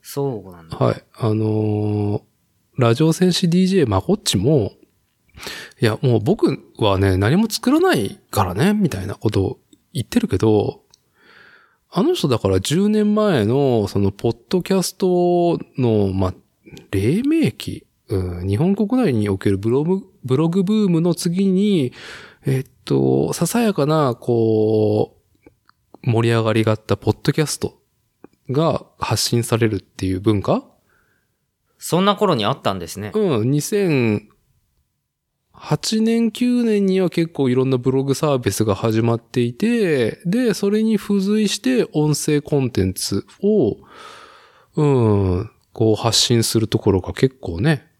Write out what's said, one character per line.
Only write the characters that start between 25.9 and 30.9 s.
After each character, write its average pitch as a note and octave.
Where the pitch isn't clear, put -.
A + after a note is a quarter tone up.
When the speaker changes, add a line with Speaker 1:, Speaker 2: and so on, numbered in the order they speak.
Speaker 2:
盛 A2+
り A#2
上 A2+
が A2
り A2
が A2
あ -
っ -
た -
ポ A2
ッ -
ド D3
キ -
ャ D3
ス -
ト -
が D3
発 -
信 A#2+
さ A#2
れ A#2
る G#2
っ F#2
て -
い F#2+
う F#2+
文 G#2
化？ G3+